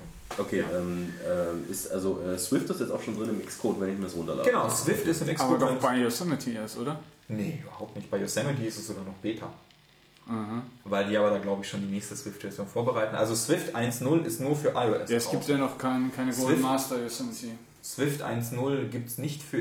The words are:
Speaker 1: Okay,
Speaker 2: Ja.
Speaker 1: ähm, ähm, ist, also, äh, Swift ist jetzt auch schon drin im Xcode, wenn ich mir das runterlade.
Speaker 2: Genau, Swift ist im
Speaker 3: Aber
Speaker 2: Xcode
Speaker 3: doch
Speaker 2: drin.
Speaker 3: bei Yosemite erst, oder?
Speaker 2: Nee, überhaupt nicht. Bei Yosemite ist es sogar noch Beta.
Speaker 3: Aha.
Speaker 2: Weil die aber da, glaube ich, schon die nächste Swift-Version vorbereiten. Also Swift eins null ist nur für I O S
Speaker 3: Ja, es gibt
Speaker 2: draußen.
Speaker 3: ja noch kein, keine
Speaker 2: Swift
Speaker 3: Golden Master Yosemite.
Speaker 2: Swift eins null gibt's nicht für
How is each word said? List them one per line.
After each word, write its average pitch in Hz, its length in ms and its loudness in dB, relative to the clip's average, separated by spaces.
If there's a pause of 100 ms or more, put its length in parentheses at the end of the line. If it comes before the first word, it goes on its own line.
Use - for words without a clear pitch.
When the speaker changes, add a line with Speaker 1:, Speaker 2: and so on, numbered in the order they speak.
(380)
Speaker 1:
Okay, 101 220 0
Speaker 2:
Ja. 85 180 0
Speaker 1:
ähm, 87 340 -2 (120)
ähm, 87 460 0
ist, - 220 -6
also, 95 300 0
äh, 90 160 -2
Swift - 320 0
ist - 100 -2
jetzt 98 100 -2
auch 107 120 -2
schon 110 140 -4
drin 110 120 -2
im 101 180 -2
Xcode, 98 340 -2
wenn 95 120 0
ich 98 60 -4
mir 98 60 -4
das 90 120 -6
runterlade. 82 340 0
Speaker 2:
Genau, 233 180 4
Swift 202 380 2
ist 165 160 2
im 147 60 0
Speaker 3:
Aber 160 80 0
Speaker 2:
Xcode 127 260 4
Speaker 3:
doch 131 60 6
Speaker 2:
drin. 127 120 2
Speaker 3:
bei 127 180 4
Yosemite 123 520 0
erst, 110 280 -6
oder? 143 200 -2 (300)
Speaker 2:
Nee, 101 340 -2
überhaupt - 320 -10
nicht. 101 160 -10
Bei 101 80 2
Yosemite 117 460 0
ist 110 140 -4
es 101 100 -8
sogar 95 160 -6
noch 95 100 -8
Beta. 110 320 -4 (800)
Speaker 3:
Aha. 113 360 -2 (220)
Speaker 2:
Weil 98 240 2
die 104 80 4
aber 104 140 6
da, 101 80 4
glaube 98 240 -2
ich, - 60 -8
schon 101 120 -4
die 98 80 -2
nächste 98 280 -4
Swift-Version 101 500 -8
vorbereiten. 117 480 2
Also 113 200 4
Swift 160 400 2
eins 117 260 0
null 156 240 6
ist - 160 -2
nur 143 160 2
für 127 140 2
I - 20 6 (180)
O 104 40 4
S 101 160 -2
Speaker 3:
Ja, 117 60 4
es 117 140 2
gibt 98 120 2
Speaker 2:
draußen. 143 160 4
Speaker 3:
ja 135 80 4
noch 127 120 -4
kein, 127 360 2
keine 127 180 0
Speaker 2:
Swift 127 140 2
Speaker 3:
Golden 131 160 6
Master 131 380 2
Yosemite. 120 480 -6 (360)
Speaker 2:
Swift 143 380 0
eins 117 300 -2
null 127 380 0
gibt's 120 280 -6
nicht 143 240 -4
für - 180 -2